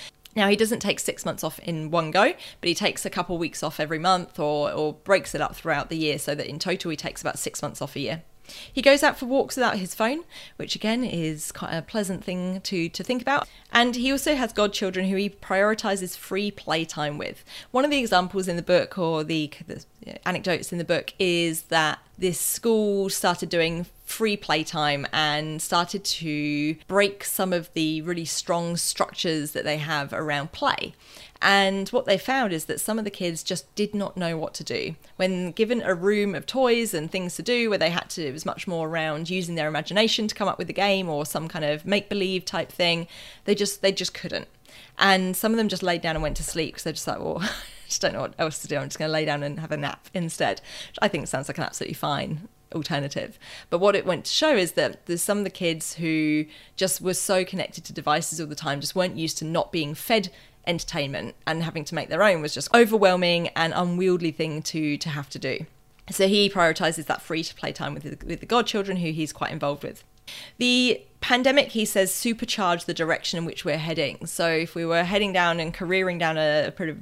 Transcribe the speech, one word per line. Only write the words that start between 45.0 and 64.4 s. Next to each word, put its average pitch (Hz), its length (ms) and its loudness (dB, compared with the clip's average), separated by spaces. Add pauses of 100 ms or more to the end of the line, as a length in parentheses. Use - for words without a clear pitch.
some 220 160 2
of 226 60 2
them 214 100 2
just 190 140 -4
laid 175 180 0
down 160 160 -2
and 156 60 -2
went 151 160 -2
to 160 40 -4
sleep - 320 -2
'cause - 100 -12
they're 160 80 -2
just - 140 -6
like, - 120 -2
"Well, - 200 -4
<laughs> 170 40 -2
I 214 60 0 (380)
just - 140 -2
don't - 140 0
know 123 80 -2
what - 160 -4
else 156 220 -2
to - 80 -12
do. 151 80 -2
I'm 135 120 -2
just - 100 -10
gonna 156 140 -2
lay 156 120 0
down 147 180 -2
and 147 180 -4
have 156 120 -6
a 151 40 -2
nap - 380 -6
instead," 165 460 -2 (280)
which - 140 -16
I 214 60 4
think 160 200 -2
sounds 135 200 -4
like - 100 -6
an 156 60 -2
absolutely - 300 -6
fine 147 540 -4 (260)
alternative. 143 640 -4 (320)
But 170 80 2
what 196 160 6
it - 120 2
went 175 180 0
to - 80 -4
show 302 240 4
is 180 160 2
that - 340 0
there's 170 160 -2
some 208 160 0
of 202 60 0
the 185 60 -2
kids 165 440 -2
who 156 520 2 (300)
just 185 240 0
were 180 140 0
so 185 300 2
connected 180 400 -8
to - 80 -14
devices 160 480 0
all 156 60 -4
the 147 80 -10
time, 143 260 -4
just - 140 -6
weren't 139 220 0
used 160 220 -4
to 160 60 -6
not 165 260 0
being 156 240 -2
fed 214 360 0 (360)
entertainment, 143 720 -4 (100)
and 160 160 0
having 160 220 -4
to 170 100 -8
make 151 140 -4
their 170 160 4
own 175 180 6
was 151 100 -2
just - 220 -2
overwhelming 185 760 6
and 160 260 0
unwieldy 175 580 2
thing 151 300 -4